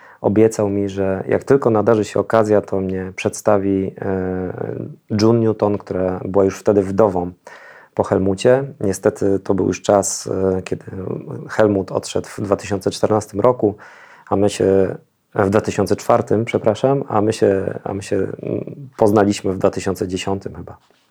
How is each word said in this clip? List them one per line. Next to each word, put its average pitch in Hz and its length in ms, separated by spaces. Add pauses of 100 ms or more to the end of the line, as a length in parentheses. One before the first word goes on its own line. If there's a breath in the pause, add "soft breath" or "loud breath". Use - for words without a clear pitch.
(200 soft breath)
obiecał 107 480
mi, 101 200
że 95 400
jak - 160
tylko 135 260
nadarzy 107 340
się - 160
okazja, 107 400
to 98 200
mnie 95 360
przedstawi, 98 840
e, 92 520 (680)
June 117 180
Newton, 107 380
która 92 460
była 95 200
już 95 140
wtedy 101 240
wdową 92 500 (600 loud breath)
po 104 80
Helmucie. 98 600 (160)
Niestety 98 600
to - 140
był 95 120
już 95 160
czas, - 440 (320)
e, 92 40
kiedy - 220 (640)
Helmut 101 440
odszedł - 360
w - 120
dwa 98 160
tysiące 98 340
czternastym 101 500
roku, 120 340 (560 loud breath)
a 101 60
my 101 140
się, 95 460 (380)
w 98 160
dwa 104 100
tysiące 95 360
czwartym, 113 480
przepraszam, 131 640
a 107 120
my 107 120
się, 98 520
a 104 100
my 98 80
się, 101 140
mm, - 800
poznaliśmy 101 560
w 95 60
dwa 95 120
tysiące 92 380
dziesiątym 95 460
chyba. - 220 (340)